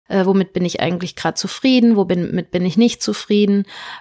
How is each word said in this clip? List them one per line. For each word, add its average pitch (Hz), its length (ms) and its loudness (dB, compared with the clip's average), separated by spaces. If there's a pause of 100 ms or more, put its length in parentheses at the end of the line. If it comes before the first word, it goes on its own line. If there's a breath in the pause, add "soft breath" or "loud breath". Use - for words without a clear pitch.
äh, 190 180 0
womit 190 280 0
bin 180 120 -2
ich - 160 -4
eigentlich 170 340 -6
grad - 220 -4
zufrieden, 233 580 2
womit 180 560 -2
bin 180 140 -2
ich 180 120 0
nicht 233 240 2
zufrieden, 208 640 0 (360 loud breath)